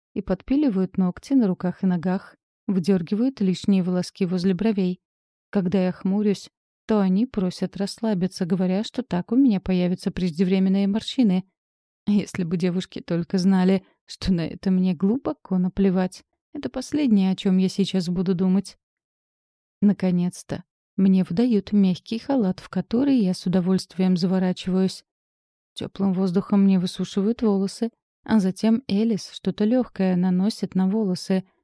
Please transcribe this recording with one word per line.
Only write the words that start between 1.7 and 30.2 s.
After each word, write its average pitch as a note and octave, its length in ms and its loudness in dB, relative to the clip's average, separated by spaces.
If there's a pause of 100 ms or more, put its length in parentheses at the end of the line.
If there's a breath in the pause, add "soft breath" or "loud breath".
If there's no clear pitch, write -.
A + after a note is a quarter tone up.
и G3 40 2
ногах, F#3 500 -2 (300)
выдёргивают G3 720 0
лишние F#3+ 420 0
волоски F3+ 440 -2
возле F#3 280 0
бровей. F#3+ 460 -2 (500)
Когда F#3 340 0
я F#3 80 0
хмурюсь, G3+ 580 -2 (360)
то A3 140 2
они F#3+ 260 2
просят F#3 500 -4
расслабиться, F#3+ 720 -4
говоря, F#3 380 0
что - 180 -8
так F3+ 300 -4
у A#3 40 2
меня A#3+ 240 4
появятся F3+ 500 -2
преждевременные F#3+ 760 0
морщины. G3 580 0 (600)
Если G3+ 380 0
бы E3+ 120 -4
девушки F3+ 440 -2
только E3+ 380 -4
знали, F#3 460 4 (220 soft breath)
что - 260 -4
на E3+ 140 0
это - 240 -4
мне F#3 240 2
глубоко G3 640 -2
наплевать. F#3 640 0 (280)
Это C#4+ 160 -8
последнее, A#3 640 0
о F3+ 40 -2
чём F#3 200 0
я F#3 120 2
сейчас F#3 400 -2
буду F3+ 260 -2
думать. F#3 440 -2 (1040)
Наконец-то F3+ 840 0 (320)
мне F#3+ 280 4
выдают G#3+ 480 -2
мягкий G3 460 0
халат, A3 420 -2
в - 80 -20
который C4 500 0
я F#3 160 2
с - 120 -8
удовольствием F#3 720 0
заворачиваюсь. F#3 880 -2 (720)
Тёплым - 380 -4
воздухом F#3+ 520 2
мне F#3+ 140 6
высушивают F#3+ 640 -2
волосы, G3+ 480 0 (340)
а A3 140 2
затем G#3+ 480 2
Элис G#3 460 -2
что-то - 320 -4
лёгкое G#3+ 520 0
наносит F#3 580 0